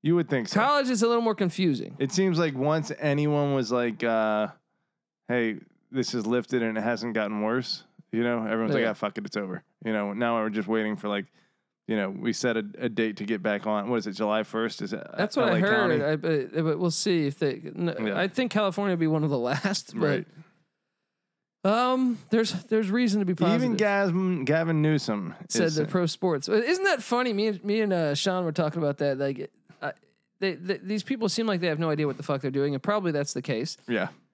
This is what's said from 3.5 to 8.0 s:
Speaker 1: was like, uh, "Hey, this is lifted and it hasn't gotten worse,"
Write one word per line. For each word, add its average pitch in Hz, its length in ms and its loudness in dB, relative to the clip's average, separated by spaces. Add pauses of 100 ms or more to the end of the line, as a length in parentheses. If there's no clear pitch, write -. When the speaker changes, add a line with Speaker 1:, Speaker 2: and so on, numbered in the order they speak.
Speaker 1:
was 120 160 0
like, 120 320 0
uh, 110 440 2 (800)
"Hey, 113 300 0 (340)
this 127 220 -2
is 113 140 -2
lifted 120 340 0
and 113 160 0
it 110 40 -2
hasn't 113 340 -2
gotten 107 260 -2
worse," 117 420 -2 (280)